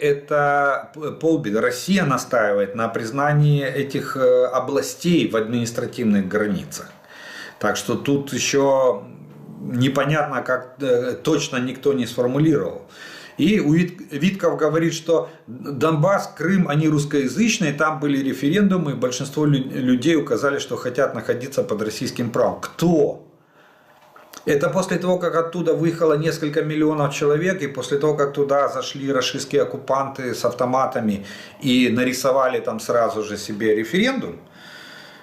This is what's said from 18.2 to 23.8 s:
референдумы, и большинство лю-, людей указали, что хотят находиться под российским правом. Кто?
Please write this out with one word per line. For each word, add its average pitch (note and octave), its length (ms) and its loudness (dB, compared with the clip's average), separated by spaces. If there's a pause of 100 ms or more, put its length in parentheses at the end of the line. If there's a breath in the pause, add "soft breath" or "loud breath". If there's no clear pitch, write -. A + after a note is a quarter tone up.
референдумы, E3 680 2
и B2 40 -4
большинство B2+ 520 -2
лю-, C#3 260 4
людей B2+ 440 2
указали, C#3 420 0
что - 180 -6
хотят B2+ 380 -2
находиться A#2+ 480 -2
под G#2 180 -4
российским A2 500 -4
правом. G#2 300 0
Кто? D#3 680 0 (1160 soft breath)